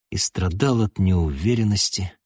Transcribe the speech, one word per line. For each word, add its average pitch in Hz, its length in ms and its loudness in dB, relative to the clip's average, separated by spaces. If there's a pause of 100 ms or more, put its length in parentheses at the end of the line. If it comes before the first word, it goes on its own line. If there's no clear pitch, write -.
и - 80 -6
страдал 98 640 0
от 107 160 -2
неуверенности 92 1300 0